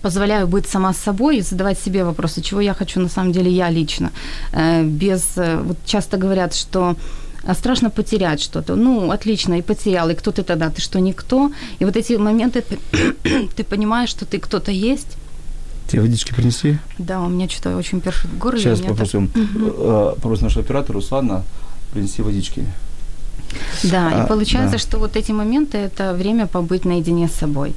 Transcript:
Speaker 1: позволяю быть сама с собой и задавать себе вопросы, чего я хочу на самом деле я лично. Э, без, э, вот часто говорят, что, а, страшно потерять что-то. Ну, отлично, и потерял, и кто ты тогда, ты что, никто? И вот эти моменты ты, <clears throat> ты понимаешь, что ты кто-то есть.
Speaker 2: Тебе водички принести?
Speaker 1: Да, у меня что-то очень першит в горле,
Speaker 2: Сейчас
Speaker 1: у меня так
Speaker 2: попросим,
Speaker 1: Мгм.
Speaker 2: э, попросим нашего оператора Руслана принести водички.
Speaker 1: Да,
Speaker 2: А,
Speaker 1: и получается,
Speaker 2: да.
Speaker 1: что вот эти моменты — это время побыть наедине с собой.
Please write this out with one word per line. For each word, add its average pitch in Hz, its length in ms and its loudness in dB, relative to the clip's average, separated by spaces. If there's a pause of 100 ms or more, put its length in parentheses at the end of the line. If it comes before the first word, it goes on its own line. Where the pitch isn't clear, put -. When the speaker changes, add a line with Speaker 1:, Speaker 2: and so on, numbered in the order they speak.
Speaker 1:
позволяю 202 400 2
быть 185 220 2
сама 190 240 2
с - 60 -2
собой 240 380 2
и 202 60 2
задавать 190 360 0
себе 185 260 0
вопросы, 170 360 -2
чего 196 200 -2
я 202 140 2
хочу - 260 -2
на 180 80 2
самом 180 240 0
деле 180 180 2
я 180 200 2
лично. 160 400 0 (420)
Э, 165 320 2
без, 170 520 0
э, 165 300 0
вот 170 100 -2 (100)
часто - 300 0
говорят, 185 380 0
что, 175 400 0 (540)
а, 185 60 2
страшно 240 360 2
потерять 185 500 0
что-то. 160 360 -4
Ну, 226 340 2
отлично, 202 460 0
и 175 60 0
потерял, 180 480 0
и 170 40 0
кто - 160 -2
ты 190 120 -2
тогда, 165 260 0
ты - 120 -4
что, - 200 -2
никто? 254 500 2 (300)
И 185 40 2
вот 202 120 2
эти 233 220 0
моменты 226 420 2
ты, - 180 -6 (440)
<clears throat> 277 340 0
ты 208 80 -4
понимаешь, 220 460 0
что - 140 -6
ты 190 140 -4
кто-то - 320 -2
есть. 220 460 -2 (720)
Speaker 2:
Тебе 117 140 2
водички 117 320 2
принести? 120 440 2 (200)
Speaker 1:
Да, 185 220 -4
у 175 80 0
меня 180 200 0
что-то 180 280 -4
очень 180 240 -2
першит 180 300 2
в 165 80 -4
горле, 240 220 0
Speaker 2:
Сейчас 117 180 4
Speaker 1:
у 92 40 0
меня 95 60 -2
так 107 100 0
Speaker 2:
попросим, 101 360 0
Speaker 1:
Мгм. 110 320 0
Speaker 2:
э, 107 480 2
попросим 110 300 0
нашего - 200 2
оператора 131 340 0
Руслана 101 440 0 (500)
принести 101 300 0
водички. 104 420 0 (1160)
Speaker 1:
Да, 175 320 2
Speaker 2:
А, - 100 2
Speaker 1:
и - 40 0
получается, 220 440 2
Speaker 2:
да. 233 60 0
Speaker 1:
что - 200 0
вот 220 180 2
эти 214 160 0
моменты — 220 460 0 (180)
это 190 180 -2
время 202 320 2
побыть 180 380 0
наедине 170 440 2
с 160 120 0
собой. 143 360 0